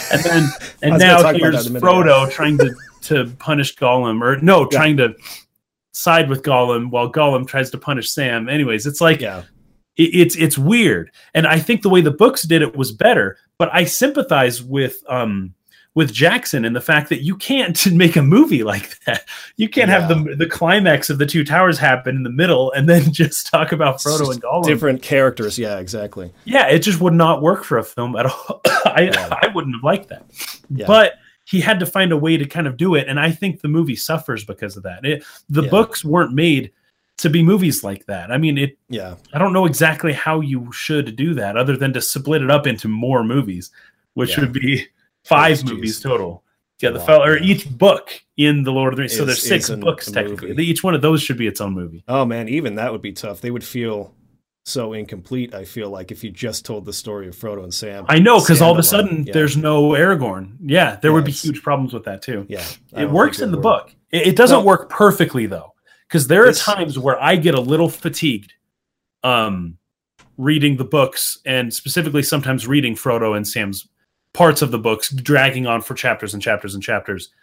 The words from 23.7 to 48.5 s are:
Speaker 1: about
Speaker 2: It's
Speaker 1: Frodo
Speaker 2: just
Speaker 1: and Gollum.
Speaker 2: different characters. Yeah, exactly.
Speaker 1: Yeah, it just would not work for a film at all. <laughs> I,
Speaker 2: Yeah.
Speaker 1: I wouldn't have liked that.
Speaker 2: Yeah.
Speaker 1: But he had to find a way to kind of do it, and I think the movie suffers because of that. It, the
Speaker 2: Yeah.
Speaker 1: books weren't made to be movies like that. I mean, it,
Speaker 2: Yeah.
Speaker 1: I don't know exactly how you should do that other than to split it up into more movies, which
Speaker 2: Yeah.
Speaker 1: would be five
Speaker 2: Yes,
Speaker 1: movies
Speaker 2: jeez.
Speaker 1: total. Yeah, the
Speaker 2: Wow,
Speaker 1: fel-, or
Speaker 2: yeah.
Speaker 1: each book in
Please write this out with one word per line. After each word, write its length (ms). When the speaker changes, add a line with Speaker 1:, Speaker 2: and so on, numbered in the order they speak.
Speaker 1:
about 260
Speaker 2:
It's 80
Speaker 1:
Frodo 140
Speaker 2:
just 140
Speaker 1:
and 100
Gollum. 240
Speaker 2:
different 340
characters. 600
Yeah, 180
exactly. 540
Speaker 1:
Yeah, 220
it 140
just 200
would 140
not 260
work 220
for 160
a 60
film 320
at 100
all. 360
<laughs> 40
I, 300
Speaker 2:
Yeah. 160
Speaker 1:
I 240
wouldn't 220
have 80
liked 240
that. 180
Speaker 2:
Yeah. 140
Speaker 1:
But 240
he 140
had 180
to 60
find 260
a 60
way 220
to 80
kind 200
of 120
do 160
it, 120
and 140
I 100
think 300
the 80
movie 280
suffers 500
because 320
of 60
that. 200
It, 180
the 140
Speaker 2:
Yeah. 40
Speaker 1:
books 340
weren't 300
made 400
to 100
be 140
movies 420
like 220
that. 260
I 60
mean, 180
it, 220
Speaker 2:
Yeah. 280
Speaker 1:
I 40
don't 140
know 140
exactly 480
how 260
you 320
should 440
do 180
that 240
other 180
than 160
to 80
split 400
it 100
up 160
into 220
more 340
movies, 480
which 160
Speaker 2:
Yeah. 100
Speaker 1:
would 140
be 320
five 320
Speaker 2:
Yes, 120
Speaker 1:
movies 300
Speaker 2:
jeez. 40
Speaker 1:
total. 400
Yeah, 100
the 100
Speaker 2:
Wow, 60
Speaker 1:
fel-, 180
or 120
Speaker 2:
yeah. 80
Speaker 1:
each 240
book 540
in 240